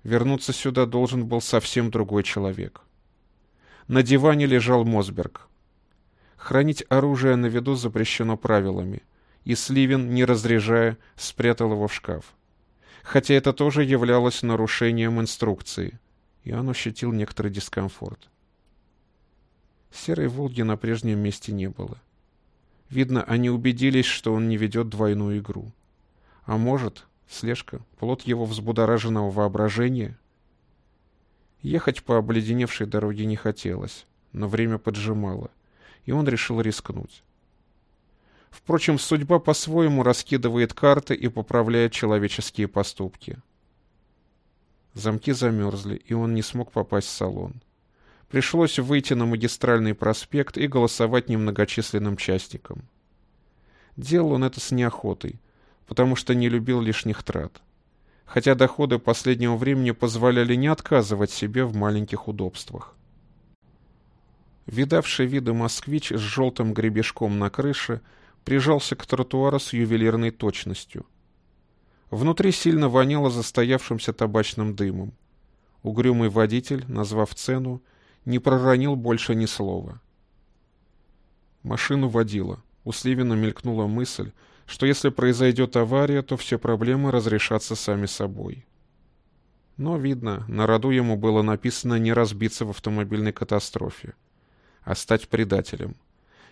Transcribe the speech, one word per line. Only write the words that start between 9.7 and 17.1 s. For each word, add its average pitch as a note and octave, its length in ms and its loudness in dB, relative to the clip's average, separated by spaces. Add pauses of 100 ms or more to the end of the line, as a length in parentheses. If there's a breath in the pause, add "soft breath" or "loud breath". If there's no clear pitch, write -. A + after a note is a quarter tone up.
не B2 100 4
разряжая, A#2 720 2 (200 soft breath)
спрятал A#2 560 0
его G#2 160 -2
в - 40 -6
шкаф. - 400 -10 (680 soft breath)
Хотя C#3 300 2
это C3+ 180 4
тоже D3 320 0
являлось B2 600 2
нарушением A#2 760 0
инструкции, - 800 -4 (460)
и A#2 80 -8
он B2+ 160 -4
ощутил A#2+ 420 -4